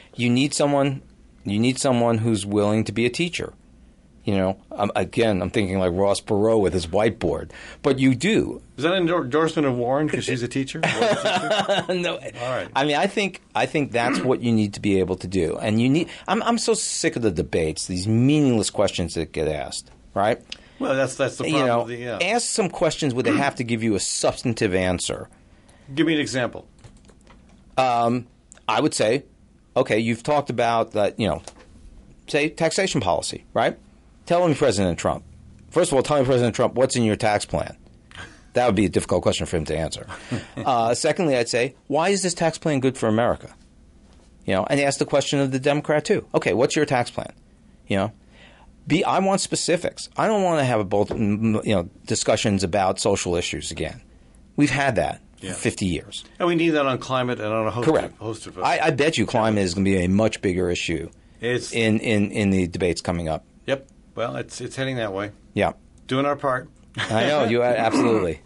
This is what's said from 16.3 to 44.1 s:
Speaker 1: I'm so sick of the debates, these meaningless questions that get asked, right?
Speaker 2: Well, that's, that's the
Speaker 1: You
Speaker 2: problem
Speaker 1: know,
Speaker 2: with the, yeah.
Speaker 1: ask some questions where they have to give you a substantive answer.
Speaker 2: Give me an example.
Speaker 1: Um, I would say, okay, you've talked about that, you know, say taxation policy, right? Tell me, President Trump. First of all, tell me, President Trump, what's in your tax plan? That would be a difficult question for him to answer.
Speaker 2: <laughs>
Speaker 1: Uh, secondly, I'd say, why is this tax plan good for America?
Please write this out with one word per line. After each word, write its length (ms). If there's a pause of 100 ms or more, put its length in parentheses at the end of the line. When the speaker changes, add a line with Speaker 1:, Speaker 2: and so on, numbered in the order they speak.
Speaker 1:
I'm 160
so 160
sick 420
of 60
the 80
debates, 560
these 200
meaningless 600
questions 460
that 180
get 160
asked, 420 (220)
right? 280 (380)
Speaker 2:
Well, 160
that's, 220
that's 220
the 80
Speaker 1:
You 60
Speaker 2:
problem 160
Speaker 1:
know, 160
Speaker 2:
with 40
the, 160
yeah. 160
Speaker 1:
ask 300
some 180
questions 460
where 80
they 120
have 220
to 80
give 180
you 120
a 60
substantive 760
answer. 560 (640)
Speaker 2:
Give 120
me 60
an 80
example. 480 (1120)
Speaker 1:
Um, 480 (420)
I 120
would 140
say, 300 (520)
okay, 220
you've 240
talked 280
about 420
that, 260
you 100
know, 120 (840)
say 240
taxation 500
policy, 440 (100)
right? 240 (480)
Tell 200
me, 80
President 440
Trump. 260 (460)
First 200
of 60
all, 60
tell 160
me, 80
President 280
Trump, 200
what's 220
in 80
your 120
tax 300
plan? 300 (800)
That 120
would 80
be 100
a 60
difficult 320
question 240
for 100
him 100
to 100
answer. 300 (240)
Speaker 2:
<laughs> 160 (120)
Speaker 1:
Uh, 360
secondly, 420
I'd 120
say, 280 (100)
why 240
is 120
this 120
tax 240
plan 220
good 180
for 100
America? 460 (880)